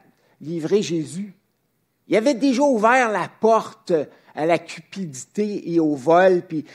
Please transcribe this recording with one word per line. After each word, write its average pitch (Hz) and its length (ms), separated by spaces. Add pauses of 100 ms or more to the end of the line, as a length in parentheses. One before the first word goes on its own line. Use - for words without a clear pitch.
(420)
livrer 160 400
Jésus. 160 520 (760)
Il 165 80
avait 226 180
déjà 262 300
ouvert 240 480
la 175 180 (100)
porte 220 540 (420)
à 147 100
la 165 120
cupidité 175 1160
et 165 80
au 151 140
vol, 170 520
puis, 156 160 (120)